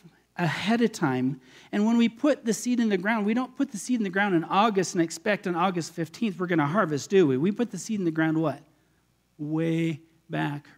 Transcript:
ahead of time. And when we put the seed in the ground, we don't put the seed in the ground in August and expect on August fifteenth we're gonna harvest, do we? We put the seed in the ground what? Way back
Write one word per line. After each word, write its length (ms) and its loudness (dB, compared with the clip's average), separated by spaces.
ahead 460 0
of 100 2
time. 480 -2
And 140 0
when 100 2
we 140 4
put 340 0
the 80 0
seed 260 -2
in 120 2
the 80 2
ground, 260 -2
we 100 2
don't 220 -4
put 160 -4
the 60 -10
seed 200 -2
in 60 0
the 60 -2
ground 240 2
in 100 2
August 500 2
and 80 0
expect 460 -2
on 80 -2
August 380 -2
fifteenth 440 -6
we're 80 -4
gonna 200 2
harvest, 420 -2
do 180 6
we? 120 2
We 140 0
put 180 -4
the 80 -10
seed 200 -6
in 60 -4
the 60 0
ground 280 0
what? 240 -2
Way 640 -2
back 500 -6